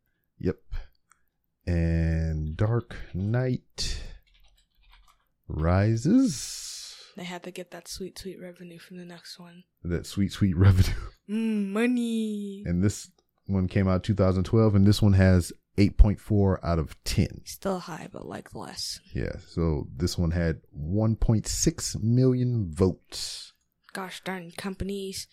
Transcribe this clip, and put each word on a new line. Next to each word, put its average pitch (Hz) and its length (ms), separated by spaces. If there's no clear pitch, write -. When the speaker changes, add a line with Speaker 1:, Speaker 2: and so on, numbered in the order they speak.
Speaker 1:
Yep. - 200
And 82 880
Dark 113 380
Knight 120 880
Rises. 113 1300
Speaker 2:
They 175 100
had 175 180
to 180 80
get 180 220
that 175 160
sweet, - 300
sweet - 220
revenue 175 380
from 180 180
the 180 80
next 175 340
one. 175 260
Speaker 1:
That 85 220
sweet, 98 260
sweet 98 240
<laughs> - 0
revenue. 95 400
Speaker 2:
Mm, 214 400
money. 220 960
Speaker 1:
And - 180
this - 280
one 95 220
came 98 180
out 92 160
two 110 120
thousand 92 300
twelve, 110 300
and 98 120
this 104 160
one 101 100
has 92 400
eight 98 220
point 104 200
four 98 460
out 85 140
of 73 260
ten. - 400
Speaker 2:
Still - 360
high, - 300
but, - 160
like, - 280
less. - 440
Speaker 1:
Yeah, 50 220
so 82 480
this 87 220
one 85 140
had 82 400
one 98 460
point - 300
six - 540
million 123 720
votes. - 800
Speaker 2:
Gosh - 320
darn 180 320
companies. 196 760